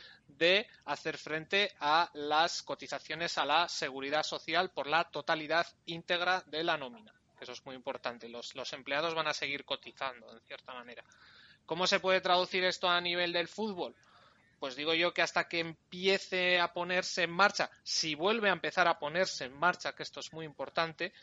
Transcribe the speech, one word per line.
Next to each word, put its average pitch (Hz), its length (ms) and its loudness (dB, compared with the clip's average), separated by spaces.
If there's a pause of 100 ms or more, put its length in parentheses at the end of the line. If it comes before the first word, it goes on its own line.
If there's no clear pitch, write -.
(260)
de 185 400 4 (180)
hacer 147 320 -4
frente 160 640 -2
a 156 340 4
las 151 480 0
cotizaciones 151 760 -6
a 151 60 0
la 156 240 4
seguridad 139 540 -2
social 160 480 -2
por 139 160 -6
la 160 180 2
totalidad 156 600 -2 (200)
íntegra 175 600 -2
de 151 180 -6
la 165 120 2
nómina. 120 360 -14 (280)
Eso 123 120 -12
es 120 120 -14
muy 131 100 -12
importante. 120 540 -8
Los, 117 260 -12
los 131 180 -8
empleados 147 420 -2
van 160 120 0
a 147 80 0
seguir 143 300 -4
cotizando, 123 680 -8
en 113 100 -20
cierta 131 320 -16
manera. 120 300 -14 (600)
¿Cómo 175 200 0
se 190 120 4
puede 185 220 4
traducir 180 440 2
esto 180 240 0
a 175 120 4
nivel 175 320 0
del 170 160 0
fútbol? 180 480 -6 (640)
Pues 131 180 -6
digo 151 160 0
yo 170 220 4
que 175 80 2
hasta 165 260 0
que 170 120 -2
empiece 180 1000 0
a 175 140 2
ponerse 180 480 0
en 170 80 2
marcha, 180 400 4 (120)
si - 320 -2
vuelve 202 360 2
a - 20 6
empezar 170 360 2
a 165 100 4
ponerse 156 480 -2
en 131 80 -14
marcha, 156 400 0
que - 80 -12
esto - 180 -10
es - 140 -12
muy 160 100 -10
importante, 160 800 -4